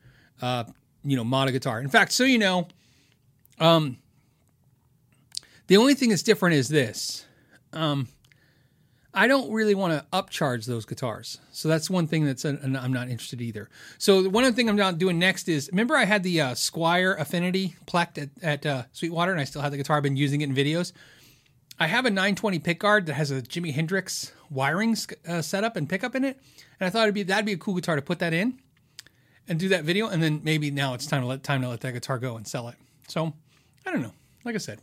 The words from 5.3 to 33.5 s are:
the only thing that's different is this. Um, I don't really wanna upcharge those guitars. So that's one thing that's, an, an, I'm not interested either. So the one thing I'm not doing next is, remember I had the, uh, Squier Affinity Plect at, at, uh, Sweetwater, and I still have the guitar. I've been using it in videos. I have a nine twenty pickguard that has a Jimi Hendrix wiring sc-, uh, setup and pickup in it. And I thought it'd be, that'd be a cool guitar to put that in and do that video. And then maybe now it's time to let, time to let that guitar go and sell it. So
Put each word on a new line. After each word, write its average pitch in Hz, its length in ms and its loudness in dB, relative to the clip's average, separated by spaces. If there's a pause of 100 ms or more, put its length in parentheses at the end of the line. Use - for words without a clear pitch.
the 190 120 8
only 269 160 6
thing 247 160 2
that's 180 120 2
different 170 340 4
is 123 120 2
this. 135 560 -2 (480)
Um, 147 360 -2 (1080)
I 208 140 4
don't 269 220 2
really 214 240 2
wanna 175 380 0
upcharge 135 540 -2
those 117 180 -4
guitars. - 540 -8 (140)
So - 160 -6
that's 160 200 0
one 180 180 0
thing 156 200 0
that's, 131 180 -4
an, 143 180 -2
an, 135 140 -2
I'm 127 160 -4
not 123 160 -2
interested 120 320 -8
either. 107 300 -10 (260)
So 190 260 4
the 190 80 0
one 240 220 4
thing 226 160 2
I'm 208 80 2
not 190 220 2
doing 180 200 2
next 185 300 2
is, 151 240 -2
remember 240 240 2
I 254 80 4
had 202 180 2
the, 175 180 2
uh, 135 100 2
Squier 170 680 0
Affinity 180 580 -2 (100)
Plect 170 320 -2
at, 143 100 -8 (140)
at, 147 240 -2
uh, 135 160 -2 (100)
Sweetwater, 170 400 -2
and 165 80 -2
I 139 40 -2
still 139 180 -8
have 143 80 -2
the 139 80 -6
guitar. 147 180 0
I've 147 60 2
been 139 160 2
using 147 240 2
it 147 80 -2
in 135 40 -2
videos. 156 380 0 (840)
I 160 100 2
have 240 180 0
a 240 40 2
nine 190 260 2
twenty 190 240 -2
pickguard 202 460 2
that 147 80 -4
has 139 180 -2
a 135 100 -4
Jimi 170 300 -6
Hendrix 165 600 -4 (160)
wiring 160 460 0
sc-, - 200 -6 (140)
uh, 170 140 -2
setup 208 320 -2
and 156 140 -4
pickup 240 260 -4
in 269 100 -2
it. 269 140 -4 (400)
And 190 80 -4
I 180 40 -2
thought 226 120 0
it'd 208 120 4
be, 202 100 -2
that'd 196 200 0
be 214 80 -2
a 185 40 -2
cool 185 180 -4
guitar 175 220 0
to 139 60 -2
put 165 180 -4
that 170 120 -2
in 214 280 0 (880)
and 165 100 -2
do 185 120 0
that 175 140 2
video. 196 240 0
And 170 140 0
then 151 220 2
maybe 156 260 0
now 139 240 0
it's 123 120 -8
time 139 160 0
to 123 40 -2
let, 135 160 -6
time 135 200 0
to 127 60 -4
let 117 120 -8
that 131 120 -6
guitar 123 260 -6
go 120 180 -6
and 107 100 -14
sell 120 220 -8
it. 120 80 -16 (320)
So 160 240 -4 (520)